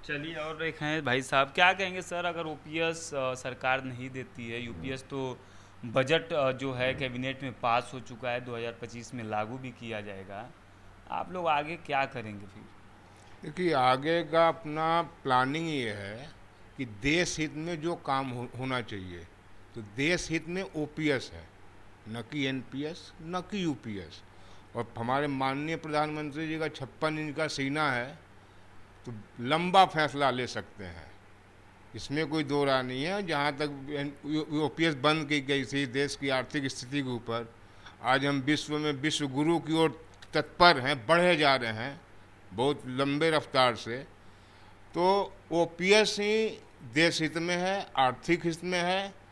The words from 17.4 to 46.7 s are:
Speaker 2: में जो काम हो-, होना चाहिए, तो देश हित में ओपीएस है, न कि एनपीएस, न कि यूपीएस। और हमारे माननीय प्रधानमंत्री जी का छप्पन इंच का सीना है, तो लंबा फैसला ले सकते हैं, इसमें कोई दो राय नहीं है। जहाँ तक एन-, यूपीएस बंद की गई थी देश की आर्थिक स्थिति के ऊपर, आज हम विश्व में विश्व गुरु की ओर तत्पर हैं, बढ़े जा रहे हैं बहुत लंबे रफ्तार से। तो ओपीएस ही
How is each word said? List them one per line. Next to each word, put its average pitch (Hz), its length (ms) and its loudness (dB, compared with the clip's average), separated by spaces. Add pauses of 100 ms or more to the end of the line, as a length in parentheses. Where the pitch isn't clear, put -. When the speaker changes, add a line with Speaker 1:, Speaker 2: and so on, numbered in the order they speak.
Speaker 2:
में 160 260 -6
जो 170 140 -2
काम 135 360 -2
हो-, 120 280 -8
होना 131 220 -2
चाहिए, 92 460 -10 (480)
तो 117 80 -10 (140)
देश 160 340 0
हित 160 180 -4
में 185 140 -4 (140)
ओपीएस 147 580 -2
है, 82 140 -16 (600)
न 113 140 -8
कि 143 240 -4
एनपीएस, 135 680 -6 (100)
न 175 180 -6
कि 196 240 -4
यूपीएस। 107 580 -6 (540)
और 113 220 -6
हमारे 131 280 0
माननीय 139 500 -2
प्रधानमंत्री 151 720 -4
जी 160 100 -4
का 156 100 -2
छप्पन 156 500 -4
इंच 151 180 -4
का 156 120 -2
सीना 143 440 0
है, 127 260 -4 (880)
तो 123 60 -10 (280)
लंबा 175 440 6
फैसला 143 460 2
ले 123 160 0
सकते 104 380 -8
हैं, 82 280 -14 (840)
इसमें 139 340 -4
कोई 156 160 0
दो 143 200 2
राय 131 180 4
नहीं 127 220 -4
है। 196 220 -4
जहाँ 147 300 0
तक 143 340 -4
एन-, 143 400 -6 (240)
यूपीएस 156 400 2
बंद 147 340 2
की 147 120 2
गई 135 240 0
थी 139 220 -2
देश 135 300 -2
की 135 120 -4
आर्थिक 135 380 0
स्थिति 131 360 -4
के 131 60 -4
ऊपर, 117 460 -4 (480)
आज 135 240 4
हम 143 140 2
विश्व 147 380 0
में 151 140 0
विश्व 147 360 -2
गुरु 151 300 2
की 151 140 -2
ओर 160 340 2 (280)
तत्पर 160 460 8
हैं, 127 260 0
बढ़े 175 300 8
जा 143 200 6
रहे 117 160 -2
हैं 127 340 -6 (460)
बहुत 131 340 2
लंबे 139 440 2
रफ्तार 131 460 4
से। 113 220 -6 (960)
तो 190 400 4 (180)
ओपीएस 180 680 4
ही 214 400 0 (340)